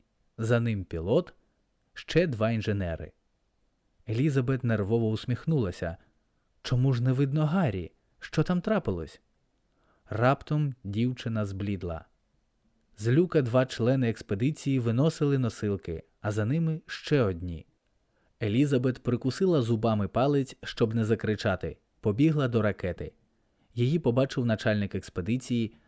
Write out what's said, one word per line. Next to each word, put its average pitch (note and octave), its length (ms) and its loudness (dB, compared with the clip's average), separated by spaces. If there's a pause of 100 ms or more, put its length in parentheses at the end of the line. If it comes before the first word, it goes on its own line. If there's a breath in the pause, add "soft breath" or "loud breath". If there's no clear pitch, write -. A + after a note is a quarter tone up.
(380)
За A#2 220 2
ним A2+ 240 -2
пілот, F#2+ 500 -2 (600)
ще - 340 0
два A2+ 240 0
інженери. G2+ 600 -2 (1000)
Елізабет C3 540 0
нервово A2 460 2
усміхнулася. A2 880 -2 (640 soft breath)
«Чому B2+ 320 2
ж A#2 100 0
не B2+ 100 2
видно C#3+ 320 2
Гаррі? C3+ 460 0 (280)
Що - 240 -2
там F3+ 180 0
трапилось?» G#2 600 -2 (880)
Раптом C3+ 760 0
дівчина A2+ 600 -2
зблідла. F#2+ 600 -6 (960)
З A2+ 100 0
люка E3 300 4
два B2+ 240 2
члени B2 440 0
експедиції C3 720 -2
виносили C#3 580 2
носилки, G2+ 680 -2 (180)
а G#2 100 -2
за G#2+ 140 0
ними D#3+ 400 0
ще - 360 0
одні. F2+ 440 -2 (800)
Елізабет B2+ 600 0
прикусила C3 580 2
зубами A2 460 2
палець, C#3 560 0
щоб A2+ 320 0
не A2+ 100 2
закричати, G#2 720 -2 (240)
побігла C#3 460 2
до A#2 140 2
ракети. F2+ 520 -2 (640)
Її C3 240 2
побачив C3 460 2
начальник G#2+ 500 0
експедиції, A2+ 800 -4 (120)